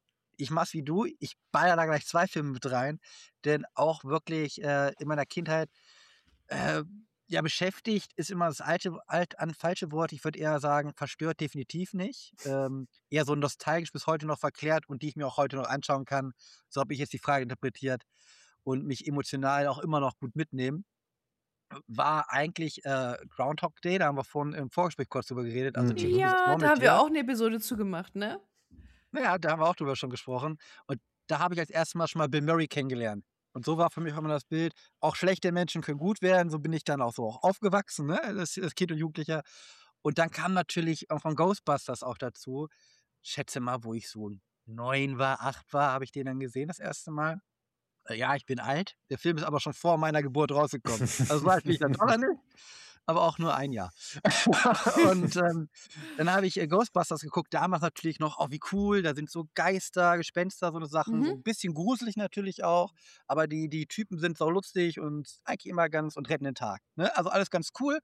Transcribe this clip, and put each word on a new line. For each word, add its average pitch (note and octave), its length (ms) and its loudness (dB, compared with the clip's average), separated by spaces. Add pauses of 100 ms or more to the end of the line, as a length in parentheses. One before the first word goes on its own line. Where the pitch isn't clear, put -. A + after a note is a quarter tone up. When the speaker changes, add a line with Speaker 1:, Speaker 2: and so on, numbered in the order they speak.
(380)
Speaker 1:
ich C3+ 140 -6
mach's E3 220 0
wie D#3+ 100 -6
du, E3+ 220 0 (140)
ich - 160 -10 (160)
baller E3+ 240 6
da E3 100 4
gleich D#3 200 0
zwei F3 220 2
Filme D3 240 -2
mit B2+ 200 -4
rein, C3 280 0 (460)
denn D3 200 2 (100)
auch D#3 280 2
wirklich, D#3 600 -2
äh, C#3+ 360 2
in D3 80 -8
meiner D3 180 0
Kindheit, D#3+ 440 -2 (800)
äh, D#3 360 -2 (440)
ja, E3 140 0
beschäftigt F#3+ 760 -2
ist E3 140 -6
immer F3 180 0
das D3+ 140 -4
alte, E3 360 -2 (100)
alt E3+ 320 -2
an, D#3+ 160 -4
falsche E3+ 360 -2
Wort. D#3+ 200 0
Ich D3 120 -10
würd D#3 140 -2
eher D#3 220 0
sagen, D3 360 0
verstört D#3 440 -4
definitiv D#3 540 -6
nicht. G3+ 400 -8 (100)
Ähm, C3+ 440 -2 (220)
eher D3 160 2
so C#3+ 80 0
nostalgisch D3+ 580 -2
bis - 160 -10
heute D#3 200 0
noch D3+ 120 -2
verklärt D#3 480 0
und B2+ 140 -10
die D3+ 60 -6
ich C3+ 80 -8
mir D3 100 -4
auch B2+ 120 -4
heute C#3 180 2
noch C3 120 -4
anschauen C#3 380 -2
kann. C3+ 280 -4 (360)
So C#3 120 -2
hab C#3+ 100 -2
ich C3+ 80 -4
jetzt C#3+ 140 -4
die B2 60 -8
Frage C#3+ 240 2
interpretiert B2+ 600 -4 (600)
und C3 220 -2
mich C3+ 220 -6
emotional C#3+ 600 0
auch C3+ 120 -2
immer D#3 220 0
noch C3 180 0
gut B2 160 -8
mitnehmen. D3 500 -4 (1000)
War C#3+ 440 0
eigentlich, D#3 540 -2
äh, C3 320 -2 (120)
Groundhog D#3 520 -4
Day, F3+ 160 2
da F3 100 2
haben C#3+ 100 0
wir C3 60 -2
vorhin D3 300 -4
im C3+ 160 -6
Vorgespräch E3+ 400 0
kurz - 180 -4
drüber B2 160 -4
geredet, B2 340 -2
also B2 160 4
Speaker 2:
Mhm. - 40 -4
Speaker 1:
Chernobyl F#4 360 4
ist F#4 120 4
Speaker 3:
Ja, F4+ 120 6
da D4+ 120 4
haben D4 120 6
wir B3+ 60 8
Speaker 1:
Murmeltier. - 100 8
Speaker 3:
auch D4 100 8
eine D4+ 120 2
Episode A3+ 400 0
zu A#3 180 -6
gemacht, F#3+ 380 -4
ne? A3 240 -4 (720)
Speaker 1:
Naja, A3+ 260 2
da E3 140 2
haben D#3+ 100 2
wir D#3+ 60 6
auch F3+ 80 4
drüber C#3 200 -2
schon C3 140 -4
gesprochen. B2+ 480 -4 (300)
Und - 120 -4 (280)
da D3 120 0
hab F3 140 2
ich E3+ 60 -2
als D#3+ 100 -2
erstes D#3+ 260 0
Mal E3 120 0
schon - 120 -4
mal D3+ 100 2
Bill D3+ 120 2
Murray D#3+ 260 4
kennengelernt. A#2+ 580 -4 (280)
Und B2 120 -10
so D#3+ 120 2
war E3+ 140 4
für D#3+ 100 -8
mich D#3 140 -4
immer D#3 140 -4
das D3+ 160 -2
Bild, D#3+ 280 0 (260)
auch D3+ 160 0
schlechte F3+ 360 2
Menschen F3 320 0
können C#3+ 160 -4
gut G3 220 0
werden. F3+ 280 6
So D#3 100 -2
bin D#3 140 -2
ich D#3 100 -2
dann C#3+ 180 0
auch A#2+ 120 0
so A#2+ 140 -4
auch A2+ 160 -4
aufgewachsen, F#3+ 640 2
ne, G3 160 0
als, F#3+ 340 -4
als E3 160 -4
Kind F3 180 0
und D#3 60 -2
Jugendlicher. D#3 460 -4 (580)
Und D3+ 160 0
dann - 140 2
kam F3 220 -2
natürlich E3 580 -2
auch D3+ 100 -4
von D#3 140 -2
Ghostbusters D#3 680 0
auch B2+ 140 -6
dazu. C3 500 -8 (540)
Schätze - 380 -8
mal, B2 240 -4
wo A2+ 100 -6
ich A2+ 160 -8
so G#2+ 220 -8 (340)
neun B2+ 540 -2
war, C3+ 220 2
acht C3 320 -6
war, C#3+ 200 4
hab C3 80 -2
ich B2+ 100 -8
den C#3 140 -6
dann C3 140 -4
gesehen C3 280 -4
das F3+ 120 -10
erste - 320 -8
Mal. D#3 280 -2 (640)
Äh, A2+ 120 -6
ja, B2+ 180 0
ich C#3 100 -6
bin B2 140 -4
alt. C#3 360 -2 (160)
Der B2 80 -4
Film E3+ 180 0
ist D#3 60 -4
aber D3 160 0
schon D3+ 140 -4
vor E3+ 240 2
meiner D#3 260 2
Geburt C#3+ 280 2
rausgekommen. C3 540 0 (220)
Also D3 180 2
so F3+ 40 6
alt F#3 160 6
bin F3 80 2
ich C3+ 60 2
dann C#3 140 4
doch G#3 140 2
noch A3+ 100 6
Speaker 2:
<laughs> - 0 -
Speaker 1:
nicht, C4 220 0 (640)
aber E3 180 2
auch E3 140 2
nur E3 180 2
ein C3+ 180 -2
Jahr. F#2 180 -6 (320)
<laughs> - 760 4
Und, F#3 360 6
ähm, E3+ 340 0 (460)
dann E3 160 2
hab G3 120 4
ich, F#3 160 0
äh, E3 80 0
Ghostbusters F3 540 0
geguckt, D#3 320 -4
damals E3 280 2
natürlich E3 380 -2
noch, D#3 200 -2
oh, D3+ 120 0
wie C#3+ 80 -6 (120)
cool, G3+ 300 4
da D3+ 140 0
sind D3+ 160 -6
so E3 140 -6 (100)
Geister, F3 600 4
Gespenster, F3 540 -2
so D#3+ 60 -6
eine D#3+ 100 -6
Sachen, D#3+ 320 0
Speaker 3:
Mhm. C4 40 4
Speaker 1:
so E4+ 120 2
ein C4 80 -12
bisschen G#3 300 -2
gruselig G#3+ 440 -2
natürlich G3 460 -4
auch, F3 280 4 (360)
aber D#3 200 2
die, D#3 220 -4
die D3+ 180 -4
Typen G3+ 320 -6
sind E3+ 180 -2
saulustig F3 640 0
und D3 440 -8
eigentlich - 240 -8
immer E3+ 220 0
ganz D#3 280 -2
und - 120 -6
retten D3+ 160 -2
den C3 100 -4
Tag, G2+ 260 -6 (140)
ne? - 220 0
Also F3 120 0
alles F#3+ 200 2
ganz E3 200 -2 (100)
cool C#4+ 240 0